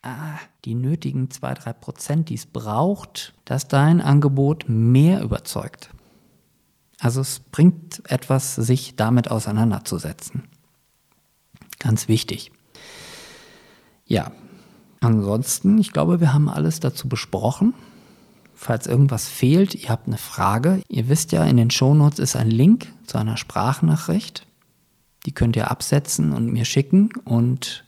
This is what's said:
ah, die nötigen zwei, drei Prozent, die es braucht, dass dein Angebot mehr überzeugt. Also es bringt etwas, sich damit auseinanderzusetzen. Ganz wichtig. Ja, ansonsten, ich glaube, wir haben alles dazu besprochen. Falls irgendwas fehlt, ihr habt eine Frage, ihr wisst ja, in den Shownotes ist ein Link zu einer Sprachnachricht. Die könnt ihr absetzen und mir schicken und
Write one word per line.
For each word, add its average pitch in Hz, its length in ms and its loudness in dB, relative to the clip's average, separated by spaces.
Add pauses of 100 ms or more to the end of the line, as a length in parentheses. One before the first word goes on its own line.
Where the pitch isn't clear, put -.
ah, 143 380 -12 (260)
die 113 80 -6
nötigen 131 560 -4
zwei, - 240 -8
drei 117 200 -10
Prozent, - 560 -6
die 113 60 -6
es - 120 -12
braucht, 117 880 -4 (100)
dass - 220 -4
dein 151 340 4
Angebot 143 680 2
mehr 127 540 4
überzeugt. - 680 -8 (1080)
Also 127 200 -2
es - 200 -6
bringt - 680 2
etwas, 131 460 -2
sich 123 400 -2
damit 117 340 2
auseinanderzusetzen. 107 1120 -4 (1300)
Ganz 110 300 -2
wichtig. - 460 -4 (1500)
Ja, - 260 -2 (680)
ansonsten, 113 800 2
ich 190 120 0
glaube, 165 300 2
wir 147 100 4
haben 147 160 2
alles 156 320 -2
dazu 127 300 -6
besprochen. 120 640 -2 (800)
Falls - 320 -4
irgendwas 127 400 2
fehlt, 175 480 2
ihr - 140 -14
habt 113 180 -4
eine 113 100 -4
Frage, 123 680 -2
ihr 117 220 -4
wisst - 240 0
ja, 165 100 2
in 131 140 4
den 120 140 4
Shownotes 147 480 4
ist 143 180 -2
ein 113 120 0
Link 151 380 4 (180)
zu - 120 -8
einer 110 180 -2
Sprachnachricht. 156 1120 -2 (800)
Die 139 80 -6
könnt 117 240 0
ihr - 140 -2
absetzen - 600 -2
und 120 220 -2
mir 117 100 -2
schicken 185 460 2 (160)
und 120 640 -2